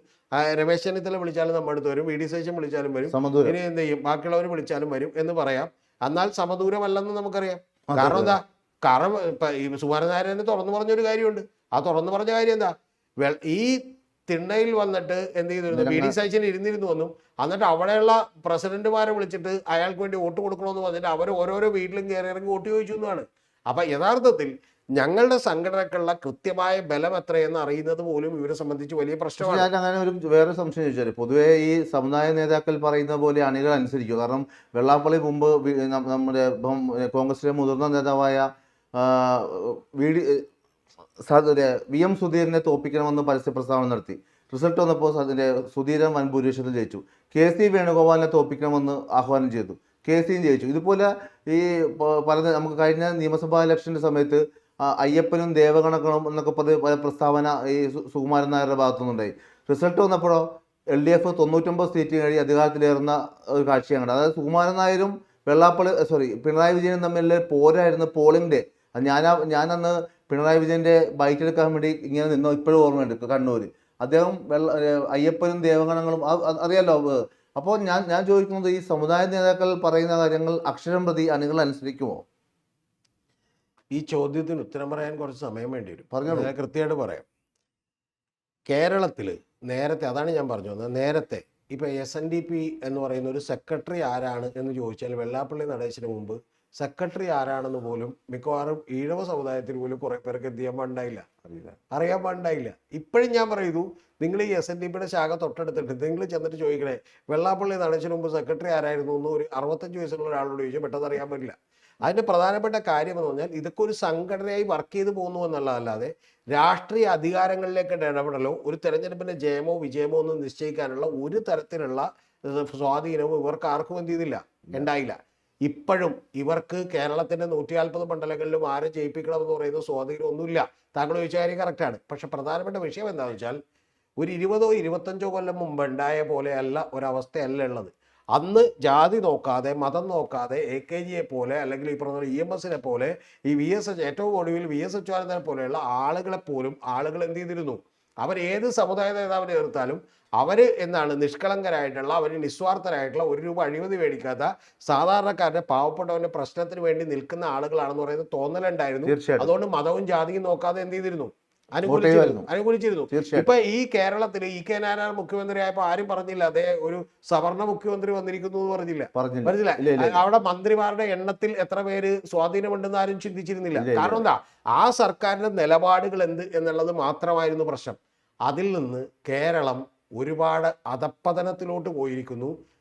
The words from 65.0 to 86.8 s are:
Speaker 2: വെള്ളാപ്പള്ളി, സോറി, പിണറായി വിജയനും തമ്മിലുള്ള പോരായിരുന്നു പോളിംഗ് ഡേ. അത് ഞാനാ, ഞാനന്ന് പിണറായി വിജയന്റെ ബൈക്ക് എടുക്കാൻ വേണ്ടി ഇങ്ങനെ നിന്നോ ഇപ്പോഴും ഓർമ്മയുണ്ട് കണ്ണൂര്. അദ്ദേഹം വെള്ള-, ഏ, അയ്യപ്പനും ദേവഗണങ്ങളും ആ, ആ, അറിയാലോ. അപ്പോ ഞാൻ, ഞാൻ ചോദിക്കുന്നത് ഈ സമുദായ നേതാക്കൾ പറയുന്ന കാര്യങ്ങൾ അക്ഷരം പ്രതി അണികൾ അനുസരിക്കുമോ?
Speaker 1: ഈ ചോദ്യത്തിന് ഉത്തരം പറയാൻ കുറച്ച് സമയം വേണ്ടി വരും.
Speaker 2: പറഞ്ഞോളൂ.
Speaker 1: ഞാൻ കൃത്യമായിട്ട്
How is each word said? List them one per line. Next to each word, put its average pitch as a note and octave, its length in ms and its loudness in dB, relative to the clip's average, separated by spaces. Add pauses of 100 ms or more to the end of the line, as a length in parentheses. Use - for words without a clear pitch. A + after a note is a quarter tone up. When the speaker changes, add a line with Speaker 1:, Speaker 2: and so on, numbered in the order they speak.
Speaker 2:
വെള്ളാപ്പള്ളി, E3+ 640 6
സോറി, C3+ 240 0
പിണറായി D#3 400 2
വിജയനും F3+ 300 0
തമ്മിലുള്ള E3+ 480 2
പോരായിരുന്നു D#3+ 540 6 (100)
പോളിംഗ് D#3+ 360 6
ഡേ. C3 120 4 (320)
അത് B2+ 100 -2
ഞാനാ, D#3 400 6
ഞാനന്ന് E3+ 580 0 (260)
പിണറായി D#3 300 4
വിജയന്റെ E3 500 6
ബൈക്ക് C#3+ 320 2
എടുക്കാൻ D#3+ 320 2
വേണ്ടി D3+ 140 0
ഇങ്ങനെ D3+ 400 -2
നിന്നോ D3 240 2
ഇപ്പോഴും D3 260 4
ഓർമ്മയുണ്ട് C3+ 480 4
കണ്ണൂര്. B2 440 0 (320)
അദ്ദേഹം E3 480 2
വെള്ള-, D3+ 260 2
ഏ, D3 240 2 (100)
അയ്യപ്പനും E3 520 0
ദേവഗണങ്ങളും E3 680 2
ആ, D#3+ 40 4
ആ, D#3+ 280 0
അറിയാലോ. D#3 680 2 (280)
അപ്പോ F#3+ 200 0
ഞാൻ, F#3+ 300 0
ഞാൻ F3+ 180 0
ചോദിക്കുന്നത് G3 460 2
ഈ F#3 80 0
സമുദായ E3+ 460 2
നേതാക്കൾ F#3 540 2
പറയുന്ന E3 380 4
കാര്യങ്ങൾ D#3+ 480 2
അക്ഷരം E3+ 400 -2
പ്രതി D#3+ 180 0
അണികൾ D3+ 380 2
അനുസരിക്കുമോ? C3+ 640 -4 (1700)
Speaker 1:
ഈ C#3+ 80 -4
ചോദ്യത്തിന് D3+ 600 -2
ഉത്തരം C#3+ 300 -8
പറയാൻ D3+ 280 -6
കുറച്ച് C3+ 240 -10
സമയം A#2 300 -8
വേണ്ടി A2 200 -10
വരും. E2 220 -20
Speaker 2:
പറഞ്ഞോളൂ. D3+ 300 -2
Speaker 1:
ഞാൻ C3 120 -4
കൃത്യമായിട്ട് D3+ 400 -2